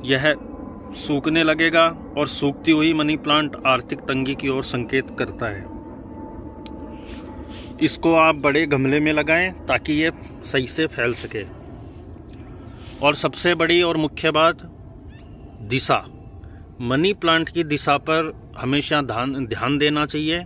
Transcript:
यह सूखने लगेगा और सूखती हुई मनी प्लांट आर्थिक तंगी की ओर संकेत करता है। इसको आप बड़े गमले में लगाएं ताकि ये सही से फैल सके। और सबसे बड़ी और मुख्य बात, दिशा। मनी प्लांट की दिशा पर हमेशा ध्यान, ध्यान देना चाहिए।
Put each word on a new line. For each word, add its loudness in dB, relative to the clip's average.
यह 4
सूखने 2
लगेगा 6
और 0
सूखती 2
हुई 6
मनी 2
प्लांट 0
आर्थिक 2
तंगी -2
की -4
ओर 0
संकेत -2
करता -4
है। -8
इसको 2
आप 6
बड़े 2
गमले 2
में 2
लगाएं 2
ताकि 0
ये 2
सही 0
से -2
फैल -2
सके। -8
और 4
सबसे 2
बड़ी 4
और 2
मुख्य 2
बात, 4
दिशा। 0
मनी 2
प्लांट 2
की 0
दिशा 2
पर 0
हमेशा 2
ध्यान, -2
ध्यान 0
देना 2
चाहिए। -2